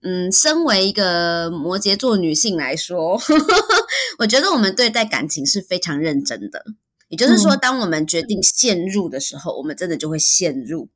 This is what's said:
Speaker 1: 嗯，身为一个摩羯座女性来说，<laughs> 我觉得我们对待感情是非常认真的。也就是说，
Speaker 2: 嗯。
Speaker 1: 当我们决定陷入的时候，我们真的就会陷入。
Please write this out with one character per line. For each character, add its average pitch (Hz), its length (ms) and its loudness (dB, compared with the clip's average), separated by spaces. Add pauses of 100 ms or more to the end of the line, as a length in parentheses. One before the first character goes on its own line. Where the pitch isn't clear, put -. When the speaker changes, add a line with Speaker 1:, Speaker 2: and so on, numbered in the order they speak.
Speaker 1:
嗯， 180 280 -2
身 311 320 4
为 196 240 4
一 202 40 0
个 170 580 0
摩 170 300 -4
羯 202 180 0
座 247 200 2
女 165 180 0
性 190 200 0
来 143 200 -4
说， 175 440 -2 (500)
<laughs> 440 500 -2
我 226 80 0
觉 233 120 4
得 370 120 2
我 320 60 2
们 196 180 2
对 247 140 2
待 226 140 0
感 156 240 -4
情 143 180 -6
是 190 160 0
非 180 180 -4
常 160 200 -4
认 151 240 -2
真 104 280 -8
的。 - 120 -12 (460)
也 165 80 -10
就 247 100 2
是 233 120 6
说， 202 160 6
Speaker 2:
嗯。 - 40 -2
Speaker 1:
当 254 200 0
我 226 60 -2
们 156 200 0
决 165 160 -2
定 190 220 -4
陷 185 440 2
入 190 220 -2
的 131 100 -8
时 - 180 -8
候， 156 200 -8
我 135 60 -10
们 147 120 -6
真 180 140 -6
的 160 80 -4
就 156 120 -6
会 156 100 -4
陷 143 440 2
入。 147 320 -8